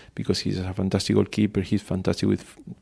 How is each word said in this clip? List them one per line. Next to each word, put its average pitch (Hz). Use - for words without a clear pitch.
because -
he's 98
a 92
fantastic 95
goalkeeper, 104
he's 101
fantastic 92
with 101
f-, -